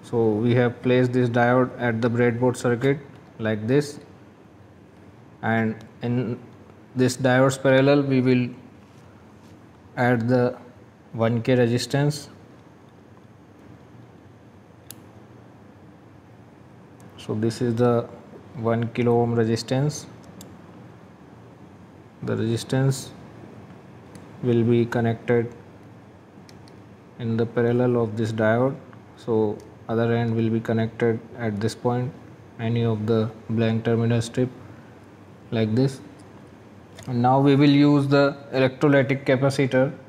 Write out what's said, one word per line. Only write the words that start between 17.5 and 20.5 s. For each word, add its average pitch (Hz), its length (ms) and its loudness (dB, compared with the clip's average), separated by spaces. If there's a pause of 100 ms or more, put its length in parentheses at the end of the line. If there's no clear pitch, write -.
is 120 140 -2
the 120 340 2 (460)
one 113 340 -2
kilo 120 320 0
ohm 120 140 0
resistance. 117 720 -2 (2250)